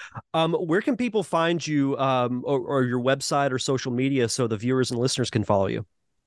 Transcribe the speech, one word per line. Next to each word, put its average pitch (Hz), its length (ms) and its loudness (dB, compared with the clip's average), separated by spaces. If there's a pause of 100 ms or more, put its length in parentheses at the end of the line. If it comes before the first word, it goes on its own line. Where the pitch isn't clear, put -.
(320)
Um, 165 200 2
where 170 280 0
can 254 160 0
people 220 280 -2
find 165 420 0
you, 139 320 0
um, 123 480 0
or, 139 140 0
or 135 240 0
your 123 160 0
website 139 500 0
or 127 80 -2
social 131 320 -2
media 127 380 0
so 123 180 0
the 110 100 -2
viewers 127 360 0
and 120 80 -2
listeners 123 300 0
can 110 120 0
follow 98 240 2
you? - 180 -4 (420)